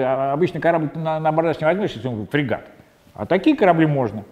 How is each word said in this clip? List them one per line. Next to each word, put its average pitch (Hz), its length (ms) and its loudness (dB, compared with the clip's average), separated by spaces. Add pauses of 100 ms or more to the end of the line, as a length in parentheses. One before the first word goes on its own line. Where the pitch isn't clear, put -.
а, 135 280 0
обычный 160 280 -2
корабль 160 340 0
на, 160 240 -4
на 160 100 0
абордаж 160 300 0
не 156 60 -2
возьмешь, 180 280 0
если 113 140 -8
он 107 200 -6
фрегат. 135 400 -2 (460)
А 104 120 -10
такие 196 300 2
корабли 165 300 4
можно. 120 460 0